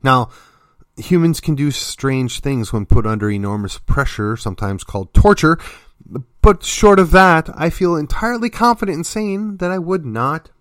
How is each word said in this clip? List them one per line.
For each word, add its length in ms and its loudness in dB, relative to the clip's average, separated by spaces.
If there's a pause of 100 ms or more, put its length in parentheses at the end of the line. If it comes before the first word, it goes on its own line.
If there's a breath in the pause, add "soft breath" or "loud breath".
Now, 260 2 (680 soft breath)
humans 420 0
can 160 -2
do 160 -2
strange 680 -4
things 300 -4
when 140 -4
put 220 4
under 220 -2
enormous 500 -6
pressure, 580 -2
sometimes 460 -8
called 300 -10
torture. 440 6 (840 loud breath)
But 220 6
short 360 4
of 120 2
that, 440 4
I 160 -2
feel 240 0
entirely 540 -4
confident 480 0
in 60 -8
saying 540 -6
that 140 -4
I 80 -4
would 260 -4
not 560 -6